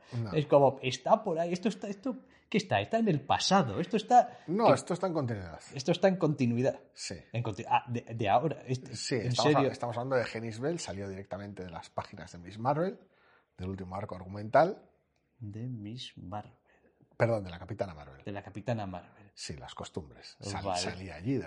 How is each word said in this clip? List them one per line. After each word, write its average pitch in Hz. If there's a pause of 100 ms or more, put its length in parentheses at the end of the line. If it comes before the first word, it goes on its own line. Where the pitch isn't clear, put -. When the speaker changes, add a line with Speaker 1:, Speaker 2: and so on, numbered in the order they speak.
(140)
Speaker 1:
No. 113
Speaker 2:
Es 151
como, 143
está 160
por 170
ahí. 175
Esto 180
está, -
esto, 208 (340)
¿qué -
está? 107
Está 220
en 226
el 147
pasado. 123
Esto 175
está 247
Speaker 1:
No, 208
Speaker 2:
que 147
Speaker 1:
esto -
está 190
en 175
continuidad. 107 (160)
Speaker 2:
esto 139
está 190
en 190
continuidad. 127 (140)
Speaker 1:
Sí. - (180)
Speaker 2:
En 120
conti-, 113
ah, 117
de, 117
de 113
ahora. 127
Este, 127
Speaker 1:
Sí, -
Speaker 2:
¿en 110
Speaker 1:
estamos 123
Speaker 2:
serio? 139
Speaker 1:
a-, 113
estamos 117
hablando 131
de 117
Genis 113
Bell, 165
salió 98
directamente 98
de 90
las 82
páginas -
de 87
Miss 95
Marvel, 147 (600)
del 92
último 92
arco 101
argumental. 107 (580)
Speaker 2:
De 110
Miss 117
Marvel. 101 (640)
Speaker 1:
Perdón, 113
de 90
la 85
Capitana 95
Marvel. 71
Speaker 2:
De 104
la 101
Capitana 104
Marvel. 90 (240)
Speaker 1:
Sí, -
las -
costumbres. -
Speaker 2:
Oh, 101
Speaker 1:
Sal-, 98
Speaker 2:
vale. 90
Speaker 1:
salía 92
allí 95
de -